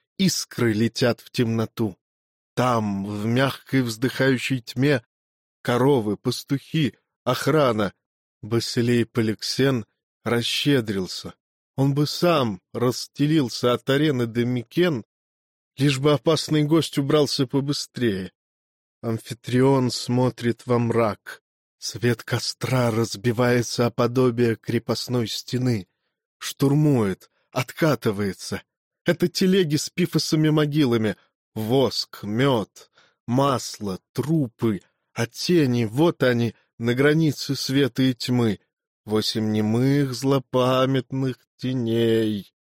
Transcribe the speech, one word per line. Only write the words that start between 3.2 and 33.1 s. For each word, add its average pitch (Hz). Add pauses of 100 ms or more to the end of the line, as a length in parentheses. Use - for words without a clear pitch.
мягкой 131
вздыхающей 123
тьме, 131 (580)
коровы, 120
пастухи, - (300)
охрана. 123 (500)
Басилей 117
Поликсен 117 (400)
расщедрился. 113 (420)
Он 139
бы 147
сам 139 (120)
расстелился 127
от -
арены 135
до 117
Микен, 123 (720)
лишь 135
бы 151
опасный 151
гость 151
убрался 139
побыстрее. 123 (680)
Амфитрион 127
смотрит 120
во 123
мрак. 113 (360)
Свет -
костра 123
разбивается 117
о 117
подобие 120
крепостной 120
стены. 123 (520)
Штурмует, 139 (220)
откатывается. 107 (420)
Это 175
телеги 185
с -
пифосами 156
могилами. 143 (380)
Воск, 110
мед, 113 (360)